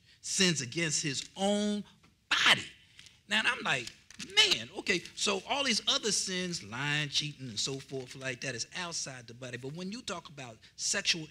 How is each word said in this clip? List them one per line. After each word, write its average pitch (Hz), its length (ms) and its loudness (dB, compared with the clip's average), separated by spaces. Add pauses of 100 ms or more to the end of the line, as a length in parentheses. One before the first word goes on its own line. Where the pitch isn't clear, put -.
(200)
sins 180 400 4
against 147 420 0
his 143 220 -2 (120)
own 208 460 2 (460)
body." - 360 6 (640)
Now, 208 120 2
and 233 80 0
I'm 247 140 0
like, 135 260 0 (480)
"Man, 370 320 6 (100)
okay, 180 240 0 (140)
so 202 320 0
all 277 160 0
these 233 240 4
other 247 240 2
sins, 180 500 -2
lying, 143 460 0
cheating, 139 400 -4
and 107 100 -8
so 135 220 -2
forth 131 340 -8
like 131 280 -6
that, 135 120 -4
is 113 120 -6 (100)
outside 156 500 -6
the - 80 -16
body. 123 220 -10
But 135 180 -8
when 185 180 -6
you 247 100 -10
talk 180 260 -6
about 131 280 -14 (200)
sexual 180 540 2